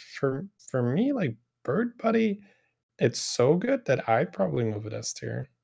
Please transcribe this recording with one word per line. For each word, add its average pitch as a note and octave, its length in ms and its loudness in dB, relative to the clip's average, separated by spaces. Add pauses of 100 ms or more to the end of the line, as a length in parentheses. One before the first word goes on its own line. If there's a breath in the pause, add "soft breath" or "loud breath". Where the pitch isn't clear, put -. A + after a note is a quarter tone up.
(200)
for, C#3 280 0 (100)
for - 240 -4
me, F3+ 320 2
like, E3 220 -2 (280)
Bird A3+ 340 -2
Buddy, A3 440 2 (560 soft breath)
it's B2 220 2
so C3 360 4
good B3 300 0
that - 240 0
I'd C3 240 2
probably D3 320 0
move G#2+ 200 -4
it A2 80 -8
S - 200 -8
tier. B2 360 -8 (140)